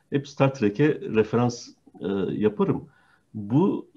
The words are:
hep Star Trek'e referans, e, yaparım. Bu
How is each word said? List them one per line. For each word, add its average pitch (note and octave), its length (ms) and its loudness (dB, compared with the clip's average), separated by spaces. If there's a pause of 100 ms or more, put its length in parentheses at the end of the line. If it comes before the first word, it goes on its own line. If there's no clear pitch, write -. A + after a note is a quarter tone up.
(100)
hep C#3+ 180 -4
Star C3+ 260 2
Trek'e C#3 460 0
referans, A#2 680 0 (320)
e, - 80 -6 (240)
yaparım. - 560 0 (460)
Bu A2+ 600 0